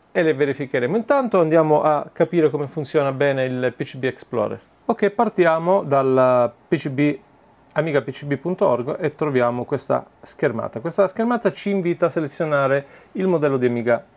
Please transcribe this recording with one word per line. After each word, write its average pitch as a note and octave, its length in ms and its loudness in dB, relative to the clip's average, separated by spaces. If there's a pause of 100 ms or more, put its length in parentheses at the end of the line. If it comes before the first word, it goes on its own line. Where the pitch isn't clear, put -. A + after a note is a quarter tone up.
(120)
e F3+ 120 0
le D#3 100 2
verificheremo. C#3 640 -2
Intanto A#3 420 0
andiamo D#3+ 440 4
a D3 300 0
capire D#3+ 380 2
come C#3+ 160 -4
funziona C#3 460 -2
bene C3+ 320 0
il B2+ 320 -2
P C#3+ 80 -6
C - 120 -16
B B2+ 80 -8
Explorer. G#2+ 560 -4 (260)
Ok, G#3+ 240 0
partiamo F3+ 720 2
dal C3 680 2 (140)
P F3 100 -2
C D3+ 120 -4
B, C#3+ 280 0 (580)
amiga D3+ 280 0
P B2 80 -10
C - 140 -12
B C#3+ 120 -4
punto F#3 300 -2
org, B2 320 0
e D#3 160 -4
troviamo B2 500 0
questa C3 400 -2 (160)
schermata. A2+ 600 -4
Questa E3+ 260 0
schermata A3+ 460 -2
ci - 180 -6
invita F3 360 0
a D#3 40 2
selezionare C#3+ 760 -2 (260)
il F#3+ 160 -2
modello D3 280 2
di B2 100 2
Amiga A#2+ 380 0 (120)